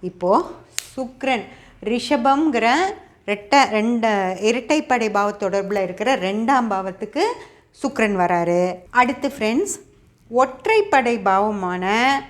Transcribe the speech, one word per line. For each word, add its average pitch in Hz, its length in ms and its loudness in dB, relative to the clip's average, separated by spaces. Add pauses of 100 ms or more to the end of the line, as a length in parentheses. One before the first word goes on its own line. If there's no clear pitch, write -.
இப்போ 190 500 0 (180)
சுக்கிரன் - 760 -6 (400)
ரிஷபம்ங்கிற 247 880 2 (520)
ரெட்ட-, 214 460 2
ரெண்ட-, 214 680 0
இரட்டைப்படை 247 720 0
பாவ 202 200 0
தொடர்புல 196 520 -2
இருக்கிற 196 340 -2
ரெண்டாம் 220 540 0
பாவத்துக்கு 190 500 -6 (500)
சுக்கிரன் 220 480 -2
வராரு. 175 560 2 (160)
அடுத்து 247 480 0
ஃப்ரெண்ட்ஸ், 247 420 -2 (500)
ஒற்றைப்படை 262 920 2
பாவமான 202 1080 0